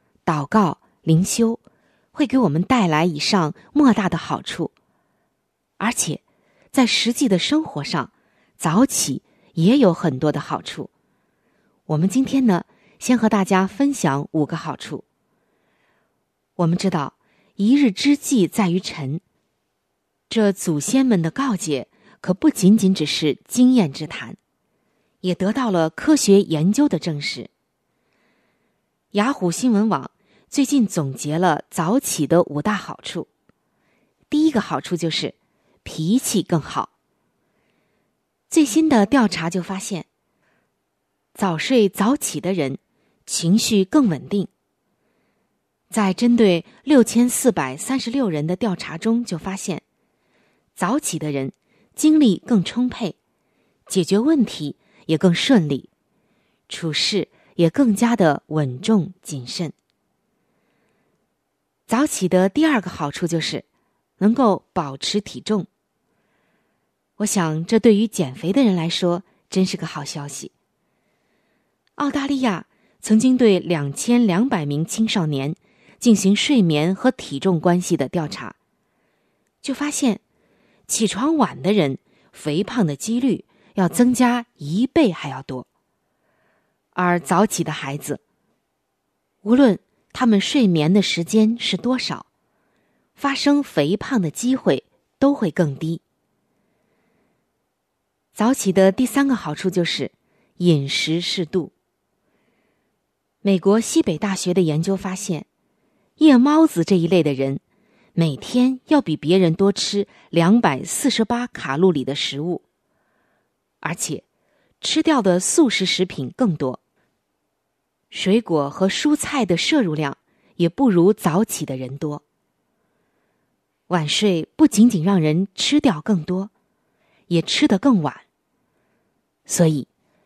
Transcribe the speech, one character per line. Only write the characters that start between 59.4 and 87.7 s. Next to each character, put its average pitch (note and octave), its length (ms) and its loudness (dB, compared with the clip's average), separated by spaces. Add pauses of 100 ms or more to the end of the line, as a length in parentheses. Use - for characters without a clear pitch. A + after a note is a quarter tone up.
慎。 D#3 280 -8 (2000)
早 C4 220 0
起 - 200 -4
的 F#3 220 4
第 D4+ 160 0
二 C#4+ 160 2
个 F3+ 80 -10
好 D3 220 -8
处 - 160 -6
就 E3 120 -2
是 - 260 -8 (520)
能 G#3 160 2
够 A#3 400 0
保 C#3+ 240 -6
持 - 220 -4
体 E3 220 -14
重。 G#3 260 -4 (1500)
我 G#3+ 100 -4
想 D#3+ 360 -2
这 A3 160 2
对 G#3+ 160 6
于 G#3+ 120 0
减 C#3+ 260 -4
肥 E3 180 -6
的 C4+ 120 2
人 G3+ 120 4
来 E3 140 -2
说 F3 340 -2 (240)
真 F#3+ 160 0
是 F#3 140 -4
个 E3 80 -10
好 D3+ 180 -10
消 C#3+ 240 -10
息。 - 240 -14 (1400)
澳 C#4+ 140 -4
大 C#4 160 -4
利 C#4 160 -2
亚 G#3 240 -2 (340)
曾 G#3+ 200 2
经 B3+ 180 4
对 G#3+ 220 6
两 D3 340 -4
千 A#3+ 320 0
两 G3+ 240 2
百 F3+ 160 -2
名 C#3+ 180 -2
青 A3 240 -2
少 F3+ 200 -2
年 C#3+ 280 -4 (440)
进 A#3 160 4
行 G3 200 2
睡 B3 280 2
眠 D#3+ 320 2
和 B3+ 160 0
体 - 280 -8
重 F3+ 200 0
关 F3 200 2
系 F3 160 -2
的 C3 140 -2
调 D#3+ 180 -4
查， - 280 -14 (1080)
就 C4+ 140 -6
发 D4 160 -6
现 B3 300 -2 (640)
起 - 180 -2
床 C#4 320 -2
晚 C#3+ 240 -2
的 E3 100 0
人 D3+ 280 0 (320)
肥 D#3 320 -4
胖 A3+ 220 -2
的 D3 100 -2
几 A3+ 240 -4
率 B3 260 -2 (300)
要 F#3 120 2
增 B3 240 2
加 A#3+ 440 0
一 E3+ 320 -2
倍 C#4+ 240 2
还 D#3 180 -10
要 C3 140 -12
多。 B2+ 240 -12 (1200)
而 F3 300 0
早 F3+ 260 2
起 F#3+ 180 -4
的 D#3+ 80 -6